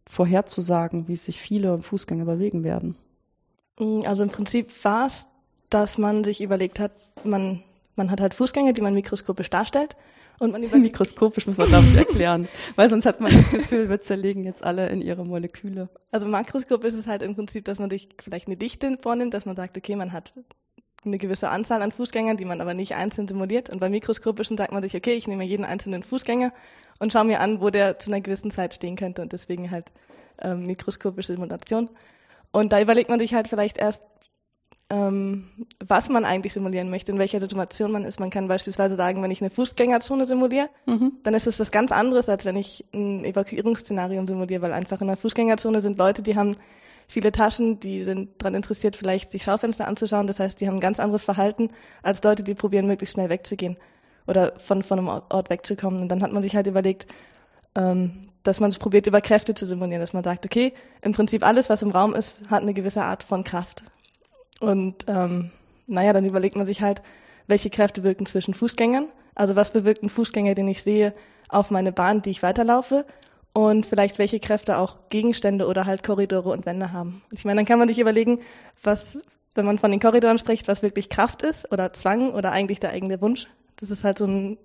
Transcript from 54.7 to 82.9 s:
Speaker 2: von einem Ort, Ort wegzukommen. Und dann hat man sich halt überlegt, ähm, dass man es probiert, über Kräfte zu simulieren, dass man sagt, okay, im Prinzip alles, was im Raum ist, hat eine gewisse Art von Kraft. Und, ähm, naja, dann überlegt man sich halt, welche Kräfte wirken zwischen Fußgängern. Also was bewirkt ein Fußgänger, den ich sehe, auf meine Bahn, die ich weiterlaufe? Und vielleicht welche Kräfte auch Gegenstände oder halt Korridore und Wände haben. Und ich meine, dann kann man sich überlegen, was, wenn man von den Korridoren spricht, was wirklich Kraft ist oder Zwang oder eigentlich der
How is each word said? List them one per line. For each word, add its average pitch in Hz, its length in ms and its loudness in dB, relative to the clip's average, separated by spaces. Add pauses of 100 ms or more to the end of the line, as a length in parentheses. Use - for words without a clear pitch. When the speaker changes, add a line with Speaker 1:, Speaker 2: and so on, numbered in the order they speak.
Speaker 2:
von 190 160 0
einem 185 100 -2
Ort, - 240 -6
Ort 190 180 0
wegzukommen. 185 500 -4
Und 180 80 -2
dann 185 140 0
hat 196 100 -2
man 202 100 0
sich 196 140 -2
halt 202 100 2
überlegt, 190 400 0 (680)
ähm, 180 540 0 (140)
dass 196 180 2
man 208 100 4
es 190 80 -4
probiert, 202 280 4
über 202 160 6
Kräfte 214 320 2
zu 202 120 -8
simulieren, 180 340 -4
dass 170 120 -6
man 185 120 -4
sagt, 180 200 -4
okay, 247 300 0 (280)
im 214 100 0
Prinzip 214 320 0
alles, 233 260 4
was 214 120 2
im 202 80 -2
Raum 196 240 2
ist, - 240 -6 (120)
hat 202 120 2
eine 202 120 -2
gewisse 196 280 -4
Art 185 200 -4
von 185 220 -4
Kraft. - 380 -10 (800)
Und, 196 480 -2
ähm, 180 420 -2 (360)
naja, 202 260 4
dann 196 120 4
überlegt 190 320 0
man 202 100 -2
sich 202 140 -6
halt, 202 220 0 (440)
welche 202 240 2
Kräfte 202 320 2
wirken 196 220 0
zwischen 190 300 -4
Fußgängern. 240 540 0 (260)
Also 196 220 2
was 202 160 4
bewirkt 214 300 2
ein 208 60 -4
Fußgänger, 202 460 0
den 196 140 0
ich 196 140 -4
sehe, 208 300 2 (380)
auf 202 200 2
meine 185 220 0
Bahn, 196 300 2
die 202 80 -4
ich 185 120 -6
weiterlaufe? 240 640 2 (480)
Und 214 340 4
vielleicht 202 320 2
welche 208 220 0
Kräfte 208 380 0
auch 185 180 -2 (140)
Gegenstände 214 560 2
oder 185 200 0
halt 196 160 -2
Korridore 190 480 0
und - 160 -4
Wände 180 260 -4
haben. 180 380 -10
Und 214 80 -14
ich - 60 -10
meine, 208 140 2
dann 208 80 2
kann 233 120 6
man 240 100 6
sich 226 120 0
überlegen, 226 400 2 (420)
was, 208 400 -2 (320)
wenn 202 120 0
man 208 120 2
von 208 120 2
den 202 100 0
Korridoren 233 380 6
spricht, - 280 -2
was 202 160 0
wirklich 202 260 -2
Kraft - 340 0
ist - 280 -4
oder 185 220 -2
Zwang 233 400 0
oder 190 200 -2
eigentlich 196 280 -2
der 190 100 -4